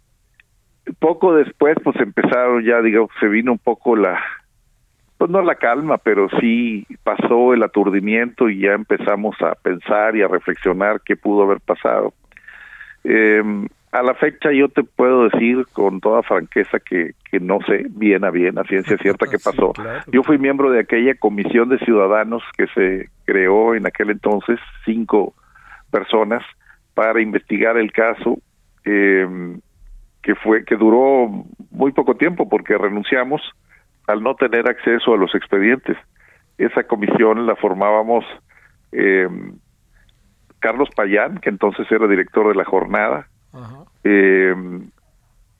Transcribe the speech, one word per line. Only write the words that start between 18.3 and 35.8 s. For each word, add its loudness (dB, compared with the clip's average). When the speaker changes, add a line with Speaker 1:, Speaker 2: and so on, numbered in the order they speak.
Speaker 1:
bien, 0
a -4
ciencia -2
cierta, -2
qué -4
Speaker 2:
Sí, -18
Speaker 1:
pasó. 0
Speaker 2:
claro. -12
Speaker 1:
Yo 2
fui 2
miembro 0
de 2
aquella 0
comisión 0
de 0
ciudadanos 0
que 0
se -2
creó 2
en -2
aquel -4
entonces, -2
cinco 0
personas, -2
para 0
investigar -2
el -2
caso, -2
em, 0
que -2
fue, 0
que -2
duró 2
muy -2
poco 0
tiempo -2
porque -2
renunciamos -4
al -2
no -2
tener 0
acceso 0
a 4
los 0
expedientes. 0